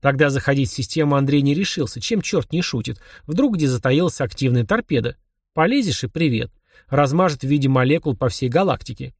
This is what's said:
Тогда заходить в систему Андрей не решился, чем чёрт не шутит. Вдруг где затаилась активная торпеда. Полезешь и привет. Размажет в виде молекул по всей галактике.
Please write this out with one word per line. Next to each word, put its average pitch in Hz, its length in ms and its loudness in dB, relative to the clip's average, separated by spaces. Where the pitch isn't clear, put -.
Тогда 139 300 2
заходить 139 400 0
в - 40 -12
систему 143 420 0
Андрей 139 260 2
не 143 120 2
решился, 156 460 -4
чем 214 200 -2
чёрт - 320 -4
не 170 100 -2
шутит. - 380 -6
Вдруг 214 300 0
где 151 100 0
затаилась 135 540 0
активная 123 440 0
торпеда. 139 520 -2
Полезешь 202 500 0
и - 20 -6
привет. 143 460 -2
Размажет 147 520 2
в 135 80 -6
виде 139 200 2
молекул 131 480 2
по 131 120 -2
всей - 200 -4
галактике. 131 720 -2